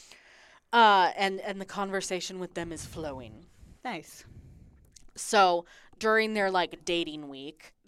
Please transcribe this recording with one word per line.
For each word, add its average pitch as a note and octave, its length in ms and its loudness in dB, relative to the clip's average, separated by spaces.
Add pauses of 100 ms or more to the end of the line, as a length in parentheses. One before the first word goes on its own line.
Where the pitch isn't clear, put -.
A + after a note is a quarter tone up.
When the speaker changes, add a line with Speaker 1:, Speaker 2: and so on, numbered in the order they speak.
(720)
Speaker 1:
Uh, G3+ 420 8
and, G3 240 -2
and G3 220 -8
the F#3+ 40 -10
conversation F#3+ 720 -6
with F3+ 160 -10
them E3+ 200 -8
is D3+ 120 -12
flowing. C3 600 -12 (400)
Speaker 2:
Nice. F#3+ 400 -12 (880)
Speaker 1:
So F3+ 500 2 (340)
during A3 340 0
their, G3 180 0
like, F3 320 -2
dating D#3 460 -4
week, C#3 420 -16 (160)